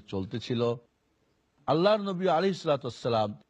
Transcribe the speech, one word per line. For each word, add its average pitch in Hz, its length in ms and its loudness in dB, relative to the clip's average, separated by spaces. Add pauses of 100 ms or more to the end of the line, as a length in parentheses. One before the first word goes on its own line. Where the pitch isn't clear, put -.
চলতেছিল। 117 680 -4 (920)
আল্লাহর 190 340 4
নবী 185 280 -2
আলাইহিস 175 340 2
সালাতু 143 260 0
ওয়াস - 140 -10
সালাম 110 320 0 (160)